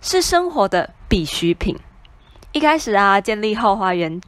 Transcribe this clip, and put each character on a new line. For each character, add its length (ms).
是 220
生 260
活 200
的 260
必 160
需 280
品。 240
一 80
开 180
始 140
啊， 280
建 220
立 140
后 180
花 180
园 360